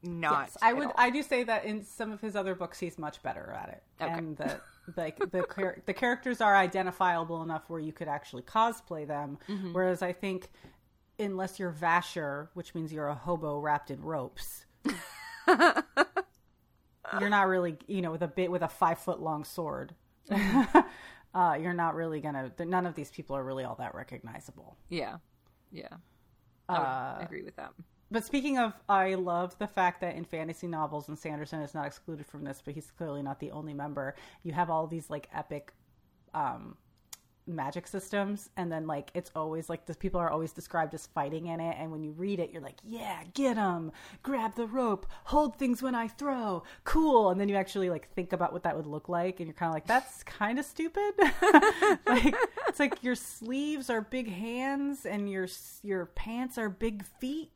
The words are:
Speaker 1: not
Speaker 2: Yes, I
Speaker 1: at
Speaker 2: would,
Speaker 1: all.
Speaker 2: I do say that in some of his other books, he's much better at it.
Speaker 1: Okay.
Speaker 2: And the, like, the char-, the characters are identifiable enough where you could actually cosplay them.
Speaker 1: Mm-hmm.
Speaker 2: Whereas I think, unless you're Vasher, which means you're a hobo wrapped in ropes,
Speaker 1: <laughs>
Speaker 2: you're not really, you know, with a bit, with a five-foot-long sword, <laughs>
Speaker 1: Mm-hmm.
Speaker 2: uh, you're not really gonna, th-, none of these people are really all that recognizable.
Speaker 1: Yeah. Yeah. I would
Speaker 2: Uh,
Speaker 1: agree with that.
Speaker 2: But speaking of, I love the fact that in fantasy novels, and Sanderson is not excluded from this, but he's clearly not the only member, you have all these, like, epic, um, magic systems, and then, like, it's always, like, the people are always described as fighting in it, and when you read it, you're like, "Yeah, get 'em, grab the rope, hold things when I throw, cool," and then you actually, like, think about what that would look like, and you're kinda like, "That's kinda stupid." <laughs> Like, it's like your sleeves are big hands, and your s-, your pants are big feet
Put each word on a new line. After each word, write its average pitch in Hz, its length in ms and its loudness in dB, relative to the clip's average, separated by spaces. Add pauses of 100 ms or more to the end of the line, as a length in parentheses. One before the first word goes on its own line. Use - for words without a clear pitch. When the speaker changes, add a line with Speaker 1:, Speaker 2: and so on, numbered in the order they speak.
Speaker 1:
not 160 440 0
Speaker 2:
Yes, - 160 -14
I 226 80 8
Speaker 1:
at 247 80 2
Speaker 2:
would, 285 80 0
Speaker 1:
all. - 100 -4
Speaker 2:
I 247 140 8
do 285 120 0
say 247 220 2
that 220 220 0
in 214 180 -4
some 214 280 -8
of 202 100 -10
his 214 120 -6
other 190 200 0
books, 175 260 -8
he's 170 180 -6
much 151 240 -8
better - 400 -8
at - 60 -10
it. - 140 -16 (200)
Speaker 1:
Okay. 165 80 -2
Speaker 2:
And 165 280 -6
the, 151 200 -4 (380)
like, 165 220 -4
the 180 360 0
char-, 190 300 -2
the 202 80 -2
characters 247 480 0
are 208 160 8
identifiable 175 880 4
enough 160 260 -4
where 165 120 -6
you 156 120 -6
could 160 160 -8
actually - 360 -6
cosplay 220 600 0
them. 143 300 -4 (140)
Speaker 1:
Mm-hmm. 190 240 -4
Speaker 2:
Whereas 185 260 2
I 180 140 -2
think, 185 340 -6 (720)
unless 190 400 -2
you're 180 120 -2
Vasher, 156 840 0
which 175 200 -12
means 160 180 -4
you're 151 140 -4
a 147 80 0
hobo 151 460 -2
wrapped 147 320 0
in 147 100 -8
ropes, - 640 -8 (200)
Speaker 1:
<laughs> - 640 -6
Speaker 2:
you're - 1800 2
not 202 160 6
really, 180 300 2 (100)
you 190 160 0
know, 165 80 0
with 160 120 -2
a 170 60 0
bit, 180 220 0
with 175 120 0
a 160 60 0
five-foot-long 160 760 0
sword, 143 500 -6 (160)
<laughs> - 200 -16
Speaker 1:
Mm-hmm. 208 480 6 (600)
Speaker 2:
uh, 170 160 6
you're 165 180 -2
not 170 220 0
really 160 260 -4
gonna, 135 360 -4
th-, 170 120 -6
none 180 160 2
of 170 120 -4
these 143 160 -10
people 139 240 -8
are 131 80 -4
really 131 180 -4
all 117 140 -6
that - 180 -8
recognizable. - 840 -14 (120)
Speaker 1:
Yeah. 165 300 -6 (520)
Yeah. - 160 -14 (840)
I 175 100 2
would 143 60 2
Speaker 2:
Uh, 131 420 -4
Speaker 1:
agree - 180 -10
with - 120 -14
that. 139 160 -12 (380)
Speaker 2:
But 220 140 0
speaking 277 340 0
of, 226 140 2 (160)
I 190 260 6
love 180 440 0
the 208 100 -4
fact 180 320 0
that 175 160 -2
in 170 80 -8
fantasy 165 420 -8
novels, 151 420 -4
and 151 80 -8
Sanderson 151 440 -6
is 143 140 -8
not 147 120 -4
excluded 147 400 -10
from 147 160 -14
this, 143 220 -8
but 143 100 -10
he's 151 160 -12
clearly 143 320 -8
not 135 160 -6
the 147 140 -8
only 151 220 -10
member, 143 420 -6 (260)
you 165 100 -6
have 165 160 2
all 160 200 0
these, 160 220 -8
like, 143 220 -8
epic, 147 400 -8 (600)
um, 123 440 -4 (680)
magic 156 400 -6
systems, 202 720 -4
and 175 160 -4
then, 160 140 -4
like, 143 260 -4
it's - 240 -6
always, 160 320 -4
like, 165 160 -8
the 165 100 -8
people 185 240 -2
are 170 120 2
always 160 220 -2
described 160 420 -2
as 151 140 -10
fighting 160 400 -4
in 165 120 -4
it, 165 180 -2
and 160 140 -6
when 156 100 -8
you 151 100 -8
read 185 280 -2
it, 165 100 -2
you're 165 120 -12
like, - 200 -14
"Yeah, 220 400 -8 (120)
get 254 240 2
'em, 175 340 0 (300)
grab 226 320 0
the 233 120 -2
rope, 220 400 0 (180)
hold 302 340 4
things 247 240 2
when 262 120 0
I 226 140 0
throw, 233 540 -2 (220)
cool," 277 440 8
and 180 100 4
then 202 120 2
you 196 60 4
actually, 190 340 0
like, 156 240 -4
think 180 180 -2
about 170 220 0
what 175 80 -4
that 156 140 0
would 156 100 -4
look 151 240 -8
like, 180 300 0
and 170 60 -6
you're 156 80 -10
kinda 165 200 -2
like, 156 120 -4
"That's 240 360 2
kinda 233 400 -2
stupid." 392 560 -2
<laughs> 381 880 8
Like, 254 280 6 (340)
it's - 120 -2
like - 240 2
your 247 100 2
sleeves 269 760 -4
are 226 100 2
big 226 300 -4
hands, 262 720 -4
and 202 260 -2
your 190 140 -2
s-, - 380 -12
your 190 240 -2
pants 247 500 -4
are 220 140 -2
big 208 340 -2
feet 302 520 -6